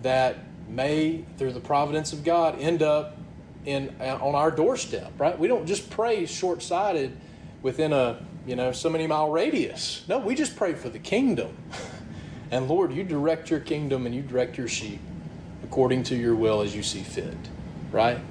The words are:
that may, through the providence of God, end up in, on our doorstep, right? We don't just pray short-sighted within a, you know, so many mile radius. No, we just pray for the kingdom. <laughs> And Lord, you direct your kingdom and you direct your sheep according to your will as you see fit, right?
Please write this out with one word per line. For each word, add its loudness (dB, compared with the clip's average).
that 4
may, 0
through 0
the -8
providence 0
of -8
God, 4
end 2
up 2
in, -2
on 0
our 6
doorstep, 2
right? 2
We 4
don't 4
just -2
pray 2
short-sighted 0
within 2
a, 2
you -4
know, 2
so 0
many 0
mile 4
radius. 0
No, 2
we 0
just 0
pray 2
for -8
the -10
kingdom. 2
<laughs> -10
And 0
Lord, 4
you -2
direct 0
your 4
kingdom 0
and -4
you -4
direct 0
your -4
sheep -6
according 4
to -2
your 4
will 4
as 0
you -6
see -6
fit, -6
right? 4